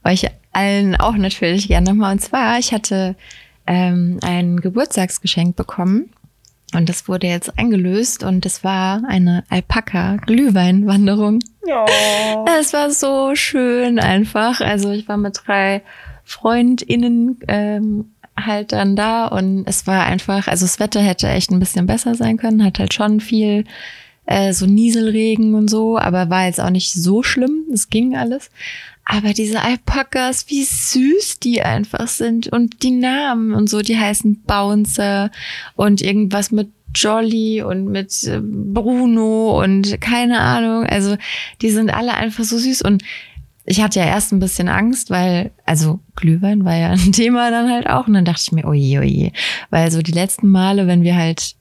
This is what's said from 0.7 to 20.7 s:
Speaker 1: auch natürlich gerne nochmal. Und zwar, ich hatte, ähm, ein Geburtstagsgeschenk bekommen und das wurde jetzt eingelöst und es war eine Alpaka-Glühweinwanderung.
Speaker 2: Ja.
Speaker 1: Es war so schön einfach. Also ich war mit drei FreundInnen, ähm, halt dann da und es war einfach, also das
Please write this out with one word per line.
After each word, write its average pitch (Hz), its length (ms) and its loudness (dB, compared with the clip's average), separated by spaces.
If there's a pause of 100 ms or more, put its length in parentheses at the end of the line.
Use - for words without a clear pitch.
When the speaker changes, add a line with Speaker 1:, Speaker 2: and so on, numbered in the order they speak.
Speaker 1:
auch 226 200 2
natürlich 196 520 0
gerne 180 240 4
nochmal. 202 220 2
Und 202 80 0
zwar, 240 380 -2
ich - 140 -2
hatte, 190 420 -2 (520)
ähm, 180 560 0
ein 175 380 0
Geburtstagsgeschenk 185 920 -2
bekommen 190 540 -2 (640)
und 165 160 2
das - 180 -8
wurde 185 200 -2
jetzt 175 320 -4
eingelöst 214 640 0
und 185 220 0
es - 180 -8
war 190 440 -2
eine 180 420 2
Alpaka-Glühweinwanderung. 202 1900 2 (260)
Speaker 2:
Ja. 254 200 0 (760)
Speaker 1:
Es 302 140 -2
war 294 180 0
so 277 440 0
schön 247 640 0
einfach. 214 640 0
Also 202 300 -2
ich 214 160 -6
war 208 100 -4
mit 202 280 -4
drei 196 360 0 (420)
FreundInnen, 240 1120 0 (100)
ähm, 208 580 -2 (340)
halt 208 320 -4
dann 196 240 0
da 226 320 0
und 190 380 -2
es - 220 -4
war 190 180 2
einfach, 196 420 -2
also 180 180 0
das - 140 -4